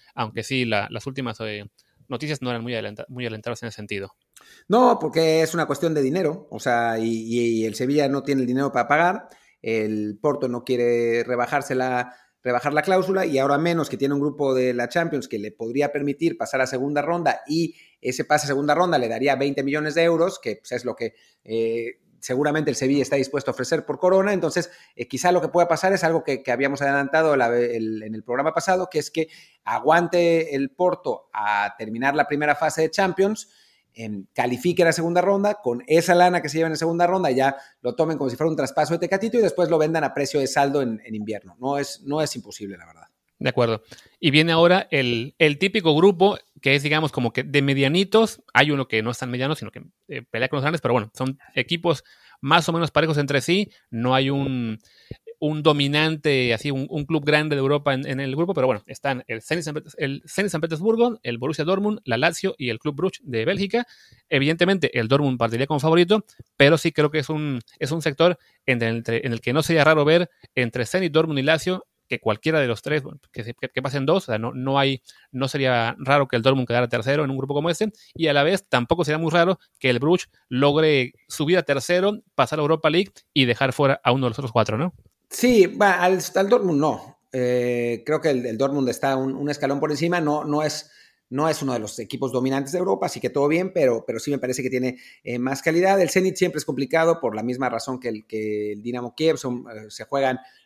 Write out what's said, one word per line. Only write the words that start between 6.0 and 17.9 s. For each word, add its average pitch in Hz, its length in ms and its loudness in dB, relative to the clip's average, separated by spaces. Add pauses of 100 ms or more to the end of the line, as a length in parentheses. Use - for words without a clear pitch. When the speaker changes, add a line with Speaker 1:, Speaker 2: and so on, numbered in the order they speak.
Speaker 2:
dinero, 160 480 -2
o 113 100 -12
sea, 117 380 0
y, 113 100 -2
y, 113 540 0
y - 20 0
el 107 120 -4
Sevilla 139 320 2
no 139 140 -2
tiene 135 200 0
el 123 40 -2
dinero 131 260 0
para 123 160 0
pagar, 175 400 0 (340)
el 107 580 -4
Porto 135 280 -2
no 120 160 -8
quiere 120 600 0
rebajarse 123 500 -2
la, 127 400 -2 (280)
rebajar 123 300 -2
la 151 100 2
cláusula 190 440 0
y 143 120 0
ahora 139 200 2
menos 165 320 0
que 123 60 -6
tiene 139 180 0
un 143 60 0
grupo 143 340 0
de 127 200 2
la 120 140 -4
Champions 160 400 -4
que 113 100 -6
le 104 140 -10
podría 139 400 -2
permitir 143 460 -2
pasar 131 220 -2
a 127 60 0
segunda 143 360 -2
ronda 160 440 -2
y 160 280 -2 (260)